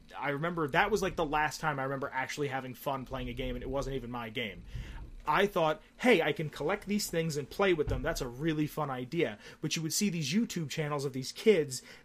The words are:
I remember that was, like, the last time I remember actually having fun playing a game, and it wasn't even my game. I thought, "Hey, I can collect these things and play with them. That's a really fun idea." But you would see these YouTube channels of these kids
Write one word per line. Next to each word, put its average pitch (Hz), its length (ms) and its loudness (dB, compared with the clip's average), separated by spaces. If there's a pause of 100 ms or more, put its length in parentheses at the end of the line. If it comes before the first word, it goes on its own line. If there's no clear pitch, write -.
(180)
I 135 120 -2
remember 160 380 0
that 185 220 4
was, 196 120 2
like, 180 140 0
the 170 100 2
last 151 340 0
time 147 200 0
I 131 40 0
remember 135 300 -2
actually 131 340 -2
having 127 240 -4
fun 131 320 -4
playing 127 240 -6
a 120 60 -6
game, 127 220 -4
and 123 60 -6
it 123 60 -6
wasn't 135 280 -2
even 120 160 -6
my 117 180 -6
game. 107 320 -6 (640)
I 175 220 4
thought, 160 340 2 (180)
"Hey, 220 220 8
I 151 120 2
can 151 180 -4
collect 185 380 -2
these 208 180 2
things 165 300 0
and 139 120 -4
play 196 260 4
with 147 120 2
them. 131 160 0
That's 151 200 0
a 135 40 -2
really 151 400 0
fun 143 240 -2
idea." 127 480 0 (220)
But 156 160 -2
you 165 60 -2
would 156 100 -2
see 202 180 2
these 160 240 -2
YouTube 190 340 0
channels 147 360 -2
of 139 80 -2
these 131 180 -6
kids 147 500 2 (240)